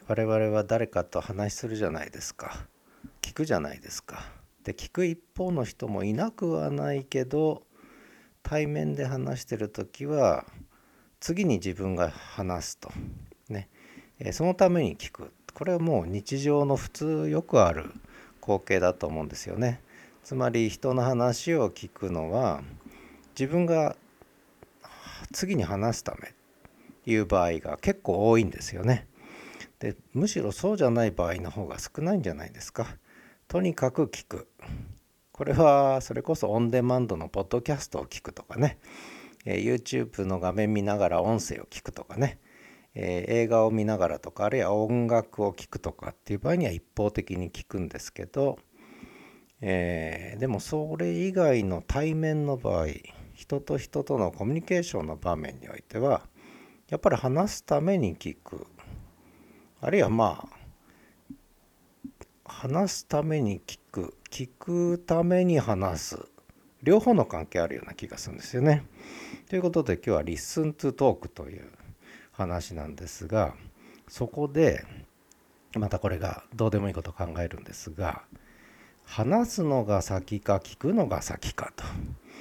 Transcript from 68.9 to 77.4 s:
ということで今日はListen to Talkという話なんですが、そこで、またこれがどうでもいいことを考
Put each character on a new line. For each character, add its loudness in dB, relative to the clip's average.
と -2
い 0
う 0
こ 2
と 4
で 0
今 -6
日 0
は 4
Listen -4
to -2
Talk 4
と -14
い -14
う -20
話 -4
な -8
ん -10
で -12
す -12
が、 2
そ -6
こ -4
で、 4
ま 0
た -2
こ -2
れ -2
が -6
ど 2
う 0
で 2
も 0
い -2
い -4
こ -6
と -10
を -10
考 -6